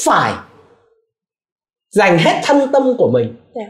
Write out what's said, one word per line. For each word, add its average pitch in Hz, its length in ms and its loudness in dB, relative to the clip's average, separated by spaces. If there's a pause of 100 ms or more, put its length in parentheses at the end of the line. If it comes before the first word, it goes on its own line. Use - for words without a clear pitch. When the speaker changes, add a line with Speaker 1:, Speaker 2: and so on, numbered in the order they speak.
Speaker 1:
phải 165 280 0 (1600)
dành 190 280 2
hết 294 260 0
thân 277 280 2
tâm 262 260 0
của 123 120 2
mình 117 240 -2 (200)
Speaker 2:
Dạ. 226 160 -12